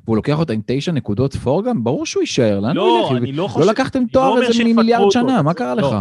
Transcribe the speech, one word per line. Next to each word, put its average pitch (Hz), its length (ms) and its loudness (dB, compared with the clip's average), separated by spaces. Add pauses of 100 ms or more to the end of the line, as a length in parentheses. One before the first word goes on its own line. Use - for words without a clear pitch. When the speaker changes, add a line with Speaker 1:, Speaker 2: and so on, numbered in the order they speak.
Speaker 1:
והוא 113 120 0
לוקח 139 220 0
אותה 160 140 -2
עם 110 140 -4
תשע 143 260 -2
נקודות 131 420 -2
פור 147 300 -2
גם, 233 200 -2
ברור 214 220 -2
שהוא 392 160 -2
יישאר, 107 380 0
לאן 113 160 -2
הוא 180 100 0
Speaker 2:
לא, 214 240 2
Speaker 1:
ילך? 123 120 0
Speaker 2:
אני 139 100 -6
לא 151 100 -4
Speaker 1:
לא 196 60 -4
Speaker 2:
חושב, 160 220 2
Speaker 1:
לקחתם 262 280 -2
Speaker 2:
אני 254 80 0
לא 226 60 -8
Speaker 1:
תואר 262 160 4
Speaker 2:
אומר 247 140 2
Speaker 1:
איזה 240 100 0
Speaker 2:
שיפטרו 233 220 2
Speaker 1:
מיליארד 233 280 4
Speaker 2:
אותו. 202 100 4
Speaker 1:
שנה, 240 300 2
מה 156 120 0
קרה 247 200 -6
Speaker 2:
לא, 226 80 -2
Speaker 1:
לך? 131 180 0